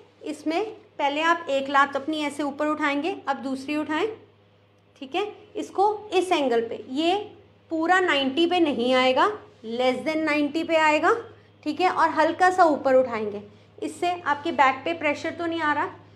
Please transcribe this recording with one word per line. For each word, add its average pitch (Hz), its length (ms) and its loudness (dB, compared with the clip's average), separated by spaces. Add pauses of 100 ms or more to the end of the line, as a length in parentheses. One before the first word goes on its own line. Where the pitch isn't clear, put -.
(240)
इसमें 311 380 -4 (360)
पहले 285 240 -2
आप 339 260 0
एक 269 200 -2
लात 277 260 2
अपनी 302 280 -4
ऐसे 294 200 -4
ऊपर 302 240 -4
उठाएंगे, 302 480 -2 (120)
अब 269 120 -2
दूसरी 269 380 -6
उठाएं, 302 300 -2 (920)
ठीक 269 140 -10
है, 415 160 -4 (240)
इसको 415 540 -2
इस 359 220 0
angle 254 300 2
पे, 226 300 -8
ये 330 240 0 (560)
पूरा 339 280 2
नाइंटी 285 480 2
पे 359 120 0
नहीं 254 360 2
आएगा, 254 300 4 (460)
less 254 280 0
than 311 180 -4
नाइंटी 302 460 0
पे 330 140 0
आएगा, 311 360 4 (520)
ठीक 302 160 -4
है, 359 80 4
और 311 200 2
हल्का 320 420 4
सा 370 140 6
ऊपर 269 300 4
उठाएंगे। 220 460 0 (420)
इससे 349 280 -2 (100)
आपके 294 320 -2
back 262 320 2
पे 330 100 -2
pressure 302 360 -2
तो 339 140 -6
नहीं 330 160 -4
आ 294 120 0
रहा। 311 160 -2 (260)